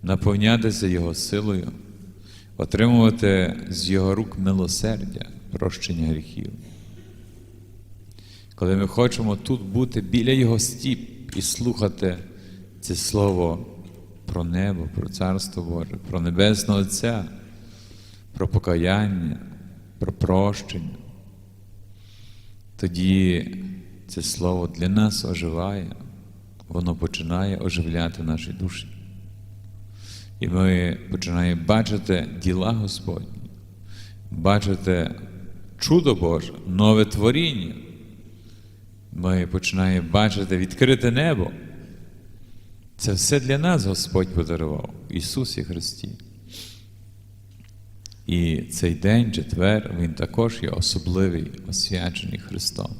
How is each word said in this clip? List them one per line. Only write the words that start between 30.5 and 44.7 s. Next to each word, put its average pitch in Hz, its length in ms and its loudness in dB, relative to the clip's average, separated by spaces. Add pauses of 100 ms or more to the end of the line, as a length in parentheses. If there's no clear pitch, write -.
починаємо 87 560 0
бачити 104 600 2 (140)
діла 92 300 2
Господні, 98 800 -6 (800)
бачити 92 800 2 (680)
чудо 151 360 4
Боже, 85 380 0 (140)
нове 107 380 8
творіння. 113 680 2 (1400)
Ми 90 340 2
починаємо 92 640 2
бачити 98 460 4
відкрите 123 540 4
небо. 123 400 2 (1500)
Це - 160 0
все 135 280 4
для 135 180 2
нас 160 260 4
Господь 92 500 0
подарував, 78 560 -2 (200)